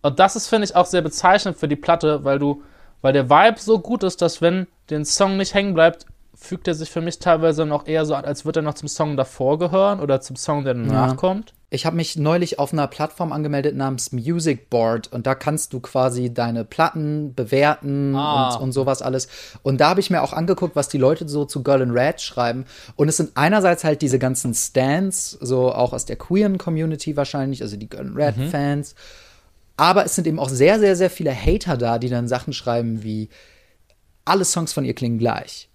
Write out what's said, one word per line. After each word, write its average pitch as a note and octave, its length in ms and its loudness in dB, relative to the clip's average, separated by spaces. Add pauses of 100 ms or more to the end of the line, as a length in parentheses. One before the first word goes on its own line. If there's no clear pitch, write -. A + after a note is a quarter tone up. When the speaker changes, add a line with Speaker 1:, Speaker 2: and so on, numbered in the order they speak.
Speaker 1:
Und D3 180 0
das F#3+ 160 6
ist, G#3+ 100 -6
finde G#3 200 2
ich, F#3 100 -2
auch F3+ 100 4
sehr F3+ 160 0
bezeichnend F#3 560 2
für D3+ 100 -2
die C#3+ 80 0
Platte, D3+ 480 0
weil C#3 140 2
du, C#3+ 240 -2 (400)
weil C3+ 100 4
der C3+ 160 2
Vibe G3 300 6
so A3 200 2
gut A#3 260 -4
ist, F3+ 180 -2
dass E3+ 180 -2
wenn F3+ 260 2 (240)
den D3+ 140 -4
Song F#3+ 320 0
nicht F#3+ 180 -2
hängen G3 200 0
bleibt, E3 320 4 (280)
fügt - 340 -8
er E3+ 60 0
sich D#3+ 160 -8
für E3+ 100 -6
mich E3+ 180 -6
teilweise D#3+ 460 4
noch D3 220 -2
eher D#3+ 180 0
so D#3 100 0
an, - 120 -4
als - 180 -6
würde D#3+ 160 0
er - 20 -4
noch D3+ 120 -4
zum D3 140 -12
Song D3+ 280 -2
davor C3+ 420 0
gehören F#3+ 420 2
oder C3+ 200 0
zum - 160 -14
Song, D3 280 -4
der C3 100 0
danach C3 340 0
Speaker 2:
Ja. C3 60 0
Speaker 1:
kommt. F#3+ 400 -2 (140)
Speaker 2:
Ich - 160 -6
hab E3 100 0
mich E3 220 -4
neulich E3 440 0
auf C#3 120 -2
einer D3 140 0
Plattform D3+ 460 -6
angemeldet D3 420 -2
namens C3 380 -4
Music D3+ 580 -2
Board A2+ 420 0
und A#2 140 -6
da C3+ 80 2
kannst D3+ 380 -4
du B2+ 80 -8
quasi B2 520 -2
deine A#2 320 -2
Platten D3+ 720 -2
bewerten C#3 800 0
Speaker 1:
Ah. C#3 400 0
Speaker 2:
und, A#2 100 -6
und C3 80 -2
sowas C3 300 0
alles. C3 260 -4 (340)
Und C3+ 180 0
da D3 100 6
hab F#3 80 2
ich F#3+ 120 -2
mir E3+ 120 2
auch - 100 -4
angeguckt, E3+ 440 -2
was C#3+ 120 0
die C#3+ 100 -4
Leute D3+ 300 2
so C#3+ 160 -2
zu C3+ 200 -8
Girl C3+ 160 4
in B2 100 0
Red B2+ 300 0
schreiben. B2 460 -4 (280)
Und D3 140 2
es D#3+ 80 0
sind D#3+ 180 -2
einerseits F3+ 480 4
halt D#3 180 0
diese C3 180 2
ganzen B2+ 360 -2
Stans, D#3 760 0
so B2+ 420 0
auch B2 200 0
aus B2 120 -8
der A2 120 -8
queeren G3 420 0
Community D#3 580 -4
wahrscheinlich, C3+ 460 -4
also G#2 140 -8
die G#2+ 120 -12
Girl - 180 -12
in A2 80 -10
Red C#3 220 0
Speaker 1:
Mhm. C#3 140 -4
Speaker 2:
Fans. C#3+ 440 -2 (840)
Aber F3 280 4
es E3+ 100 -4
sind E3 120 0
eben D#3+ 120 0
auch C3 120 -4
sehr, D3+ 280 6
sehr, G3 180 4
sehr F3+ 140 2
viele D3 240 -4
Hater D#3+ 420 0
da, A#2 220 0
die B2 120 -2
dann A#2+ 180 -2
Sachen B2 240 -4
schreiben A#2 500 -4
wie, A2 260 -6 (960)
„Alle F#3 200 2
Songs E3 280 -2
von C#3 120 -2
ihr B2 100 -4
klingen A#2 240 -2
gleich.“ - 560 -4